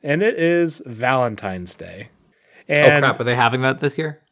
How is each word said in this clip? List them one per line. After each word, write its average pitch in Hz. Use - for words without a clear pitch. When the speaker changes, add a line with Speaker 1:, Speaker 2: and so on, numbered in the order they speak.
Speaker 1:
And 151
it 220
is 170
Valentine's 110
Day. 87
And 147
Speaker 2:
Oh, 135
crap. 120
Are 123
they 120
having 123
that 135
this 143
year? 156